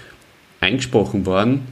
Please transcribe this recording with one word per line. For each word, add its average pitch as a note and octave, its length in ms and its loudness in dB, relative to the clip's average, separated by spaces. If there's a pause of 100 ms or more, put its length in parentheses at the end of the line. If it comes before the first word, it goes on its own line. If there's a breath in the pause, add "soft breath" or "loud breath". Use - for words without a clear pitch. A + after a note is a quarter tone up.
(600 loud breath)
eingesprochen G2+ 640 0
waren A2 340 2 (120)